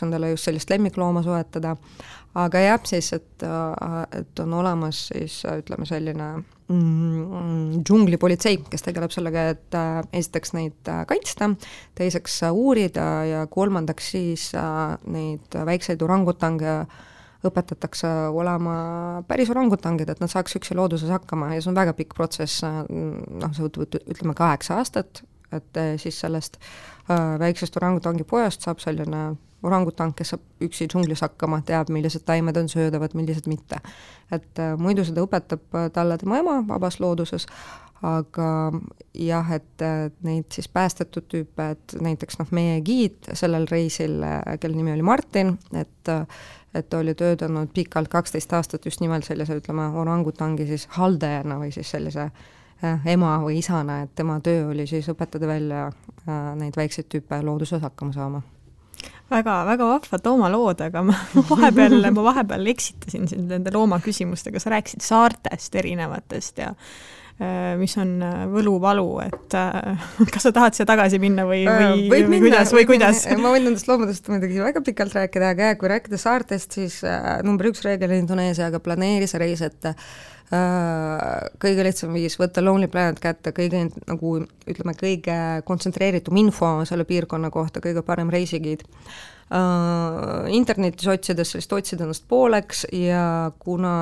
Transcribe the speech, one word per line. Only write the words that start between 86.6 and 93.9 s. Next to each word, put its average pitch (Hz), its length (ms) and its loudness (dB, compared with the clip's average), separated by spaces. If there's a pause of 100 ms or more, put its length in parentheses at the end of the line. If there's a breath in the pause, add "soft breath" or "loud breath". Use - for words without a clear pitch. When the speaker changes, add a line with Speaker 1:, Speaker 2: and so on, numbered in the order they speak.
Speaker 1:
selle 175 180 0
piirkonna 165 480 -2
kohta, 160 320 -4
kõige 170 180 -2
parem 170 300 0
reisigiid. 165 540 -2 (600 loud breath)
Äh, 170 1080 0
internetis 196 560 2
otsides, 185 440 0
sellist - 200 -6
otsida 190 320 -2
ennast 156 240 -6
pooleks 233 640 2
ja 175 600 2 (100)
kuna, 175 320 -2 (100)